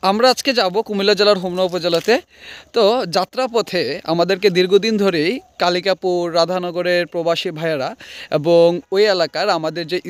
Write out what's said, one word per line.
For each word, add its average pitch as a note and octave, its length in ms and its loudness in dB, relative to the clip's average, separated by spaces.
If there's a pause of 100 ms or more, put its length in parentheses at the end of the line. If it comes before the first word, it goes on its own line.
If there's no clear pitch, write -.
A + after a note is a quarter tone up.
আমরা G#3+ 280 2
আজকে C4 220 -4
যাব G#3 300 0
কুমিল্লা G3+ 320 0
জেলার G#3 240 4
হোমনা F3+ 240 -4
উপজেলাতে। F3 580 0 (520)
তো A3+ 340 2
যাত্রাপথে F#3 960 -4
আমাদেরকে F3+ 460 2
দীর্ঘদিন F#3 460 2
ধরেই F#3+ 440 0 (180)
কালিকাপুর, F3+ 760 -2
রাধানগরের F3 720 0
প্রবাসী E3 440 -2
ভাইয়েরা D#3 440 -4 (360)
এবং E3+ 500 4 (120)
ওই G3+ 120 2
এলাকার F3+ 440 0
আমাদের D#3+ 380 -4
যে F3 240 -4